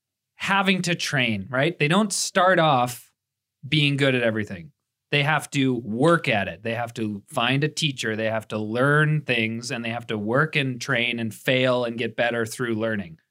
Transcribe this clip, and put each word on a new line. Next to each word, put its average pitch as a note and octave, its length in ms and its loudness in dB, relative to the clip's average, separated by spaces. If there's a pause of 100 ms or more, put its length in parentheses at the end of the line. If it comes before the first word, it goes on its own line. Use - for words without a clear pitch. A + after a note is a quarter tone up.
(360)
having F#3+ 480 2
to E3+ 120 0
train, A2+ 540 -2
right? C#3 280 0
They D3 100 2
don't G3+ 240 2
start F#3 480 2
off B2+ 520 2 (560)
being C#3+ 300 2
good C3+ 180 4
at A#2+ 80 0
everything. G2+ 480 -4 (400)
They C#3+ 120 2
have C#3+ 280 0
to C3 240 2
work B2+ 520 2
at G2+ 200 2
it. E2+ 160 -12
They A2+ 100 -4
have A#2 220 -6
to G#2+ 320 -6
find C3 360 0
a D#3 60 0
teacher. C3 460 -4
They A2 160 -2
have A2 160 -4
to A2+ 100 -6
learn C#3+ 640 2
things, A#2 500 -2
and A#2 140 -6
they A#2 40 -4
have A#2+ 180 -8
to A2 100 -4
work B2+ 380 0
and C3 260 -2
train A#2+ 380 -2
and A2+ 140 -4
fail B2+ 520 0
and A#2 140 -6
get A#2 160 -6
better A#2 320 0
through A#2 280 -4
learning, G#2 440 -4 (120)